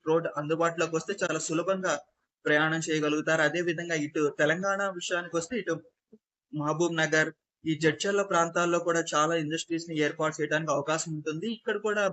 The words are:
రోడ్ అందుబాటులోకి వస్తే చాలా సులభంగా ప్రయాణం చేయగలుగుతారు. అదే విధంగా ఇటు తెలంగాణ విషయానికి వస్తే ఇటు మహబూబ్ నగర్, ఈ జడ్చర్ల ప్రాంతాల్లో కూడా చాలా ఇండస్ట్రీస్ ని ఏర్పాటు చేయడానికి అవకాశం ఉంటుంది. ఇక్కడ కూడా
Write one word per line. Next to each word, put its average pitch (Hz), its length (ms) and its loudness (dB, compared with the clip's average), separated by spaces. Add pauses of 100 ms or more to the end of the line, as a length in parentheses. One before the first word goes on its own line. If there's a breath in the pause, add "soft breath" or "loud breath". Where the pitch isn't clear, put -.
రోడ్ 160 300 2
అందుబాటులోకి 165 600 0
వస్తే 170 180 -4
చాలా 160 260 -2
సులభంగా 175 540 0 (500)
ప్రయాణం 156 360 2
చేయగలుగుతారు. 156 640 0
అదే 151 200 2
విధంగా 170 340 -2
ఇటు 151 260 -2 (160)
తెలంగాణ 185 440 2 (100)
విషయానికి 175 440 -4
వస్తే 165 220 -4
ఇటు 180 160 -2 (760)
మహబూబ్ 156 440 0
నగర్, 156 340 2 (340)
ఈ 160 140 0
జడ్చర్ల 196 440 2
ప్రాంతాల్లో 175 580 2
కూడా 170 260 0
చాలా 156 300 2
ఇండస్ట్రీస్ 160 520 -4
ని 170 100 -8
ఏర్పాటు 151 380 0
చేయడానికి 151 360 0
అవకాశం 156 400 -2
ఉంటుంది. 156 400 -6
ఇక్కడ 214 260 -4
కూడా 208 240 0 (100)